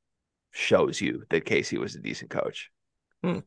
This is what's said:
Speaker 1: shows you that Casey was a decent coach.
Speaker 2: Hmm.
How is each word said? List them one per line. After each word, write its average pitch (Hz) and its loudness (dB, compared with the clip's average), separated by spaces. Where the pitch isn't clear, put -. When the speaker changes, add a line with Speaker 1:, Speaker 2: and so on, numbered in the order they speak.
Speaker 1:
shows 87 4
you 62 -2
that 82 2
Casey - 0
was - -4
a - -14
decent - -8
coach. - -4
Speaker 2:
Hmm. 180 0